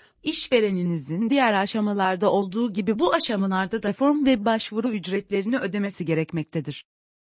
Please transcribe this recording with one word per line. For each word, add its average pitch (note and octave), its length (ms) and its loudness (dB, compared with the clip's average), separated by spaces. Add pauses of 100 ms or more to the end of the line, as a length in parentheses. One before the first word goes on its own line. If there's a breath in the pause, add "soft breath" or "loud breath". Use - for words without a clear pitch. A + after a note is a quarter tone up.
(240 loud breath)
İşvereninizin F#3 1040 0
diğer B3+ 240 4
aşamalarda G3+ 760 0
olduğu G3+ 420 0
gibi G#3 260 0
bu E4+ 140 4
aşamalarda G3 720 0
da G3+ 100 0
form D4 320 2
ve A#3+ 200 4
başvuru A3+ 440 0
ücretlerini G3 680 -2
ödemesi G3 460 -4
gerekmektedir. D#3+ 800 -4 (380)